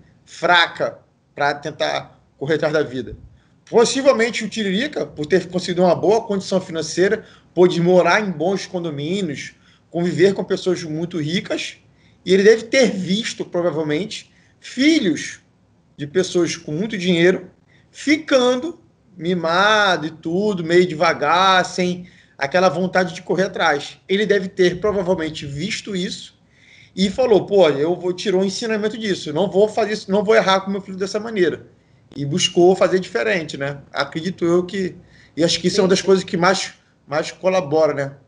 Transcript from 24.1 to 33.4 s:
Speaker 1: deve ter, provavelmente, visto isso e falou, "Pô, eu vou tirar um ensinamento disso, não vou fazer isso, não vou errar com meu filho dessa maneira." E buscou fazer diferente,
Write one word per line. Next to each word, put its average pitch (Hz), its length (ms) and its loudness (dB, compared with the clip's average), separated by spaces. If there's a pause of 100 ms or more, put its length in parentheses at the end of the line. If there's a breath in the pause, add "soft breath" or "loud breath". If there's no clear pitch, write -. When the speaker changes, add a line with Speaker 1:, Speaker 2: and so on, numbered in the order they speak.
Speaker 1:
deve 190 220 0
ter, 180 320 0
provavelmente, 180 680 -2
visto 175 500 -8
isso - 420 -8 (580 soft breath)
e 190 140 0
falou, 220 380 2
"Pô, 185 220 6
eu 147 260 0
vou 175 180 -6
tirar 180 240 -2
um 190 80 2
ensinamento 214 520 -4
disso, 190 360 -6
não 180 160 0
vou 196 180 2
fazer 214 260 -2
isso, 208 180 -8
não 202 120 0
vou 214 120 4
errar 190 260 4
com 196 100 -8
meu 196 100 -6
filho 190 160 -14
dessa 185 220 -6
maneira." 196 460 -2 (500 soft breath)
E 143 100 -6
buscou 180 500 4
fazer 185 240 2
diferente, 185 580 -4